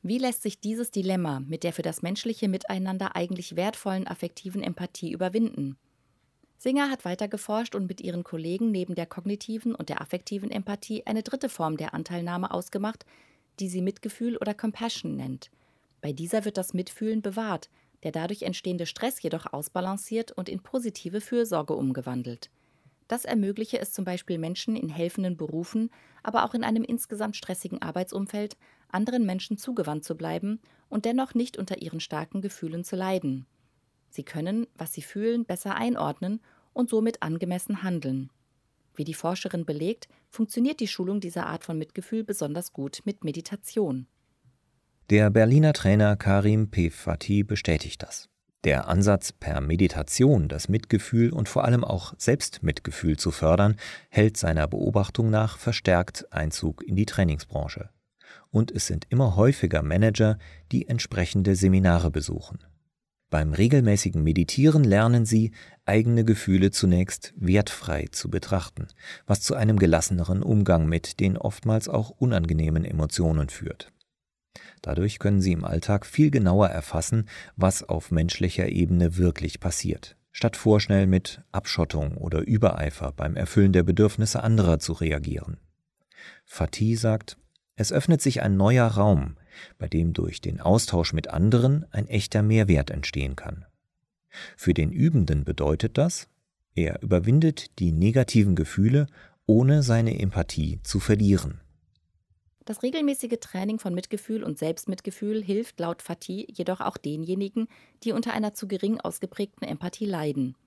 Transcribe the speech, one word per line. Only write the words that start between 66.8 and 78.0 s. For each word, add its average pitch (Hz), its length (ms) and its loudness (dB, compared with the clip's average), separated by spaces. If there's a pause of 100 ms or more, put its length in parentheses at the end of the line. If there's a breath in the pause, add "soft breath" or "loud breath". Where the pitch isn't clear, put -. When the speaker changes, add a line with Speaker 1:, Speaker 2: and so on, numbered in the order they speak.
Speaker 2:
wertfrei 87 720 0
zu - 180 -8
betrachten, - 580 -4 (380 loud breath)
was 101 140 2
zu - 160 -2
einem 110 240 4
gelasseneren 90 640 2
Umgang 95 440 4
mit 82 340 -2
den 95 160 2
oftmals 110 500 -2
auch 113 220 -2
unangenehmen 82 720 2
Emotionen 78 640 0
führt. - 460 -12 (880 loud breath)
Dadurch 87 360 -2
können 101 220 4
sie 92 140 4
im 85 100 0
Alltag 90 420 0
viel 151 240 4
genauer 101 380 6
erfassen, 85 640 -2 (260 loud breath)
was - 320 0
auf 82 240 -4